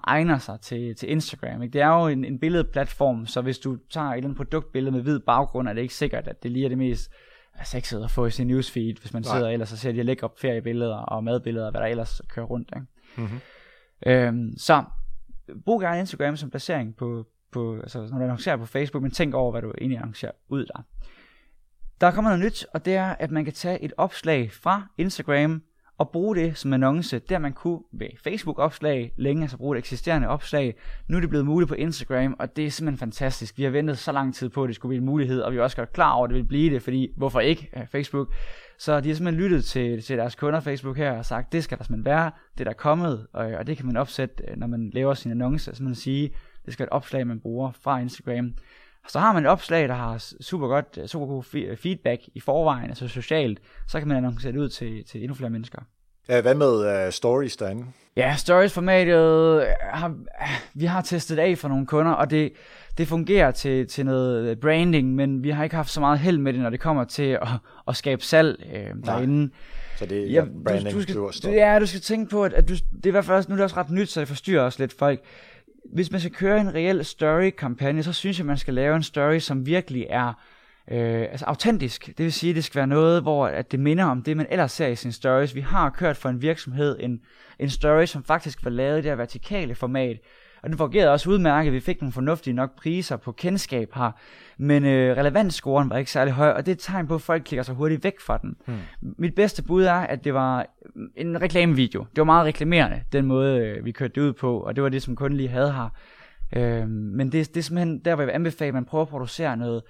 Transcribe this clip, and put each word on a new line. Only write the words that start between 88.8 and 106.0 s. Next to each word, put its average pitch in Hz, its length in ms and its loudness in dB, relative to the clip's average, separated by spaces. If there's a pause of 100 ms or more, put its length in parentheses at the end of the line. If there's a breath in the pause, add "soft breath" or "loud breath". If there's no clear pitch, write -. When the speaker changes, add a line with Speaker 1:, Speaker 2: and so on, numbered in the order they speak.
Speaker 1:
i - 20 -4
det 156 100 -4
her 139 40 -2
vertikale 123 600 -6
format, 127 420 -2 (460 soft breath)
og - 60 -6
den 156 80 -2
fungerede 156 340 4
også 147 180 2
udmærket. 156 440 4
Vi 131 60 0
fik 170 220 -2
nogle 135 100 -2
fornuftige 135 420 -2
nok 127 240 -2
priser 160 400 -2
på 120 140 -10
kendskab 135 640 -4
her. 123 160 0 (460 loud breath)
Men, 143 280 4
øh, 131 320 4
relevansscoren 143 720 2
var 120 80 -2
ikke 131 140 -4
særlig 135 220 2
høj, 147 160 4
og 135 160 2
det 185 60 2
er 180 40 2
et 165 60 -12
tegn 180 260 -4
på, 160 80 0
at 156 60 -2
folk 165 220 0
klikker 127 200 -4
sig 127 120 -8
hurtigt 151 280 0
væk 196 180 -2
fra - 160 0
den. - 180 -6 (100)
Speaker 2:
Hmm. 120 100 -6 (420 loud breath)
Speaker 1:
Mit 170 180 -2
bedste 202 280 2
bud 175 200 4
er, 180 100 6
at 170 300 -2
det 143 100 0
var 131 320 0 (500)
en 170 260 -4
reklamevideo. 165 600 4
Det - 160 -10
var 156 60 6
meget 160 220 8
reklamerende, 156 560 2 (100)
den 139 140 2
måde, 131 320 4
øh, 110 280 -2
vi 117 60 -4
kørte 120 240 -4
det 135 60 0
ud 143 120 2
på, 120 260 -2
og 101 160 -4
det 139 80 2
var 139 60 2
det, 131 140 -2
som 123 120 -4
kunden 139 220 0
lige 135 120 -2
havde 131 240 2
her. 123 160 -4 (640 soft breath)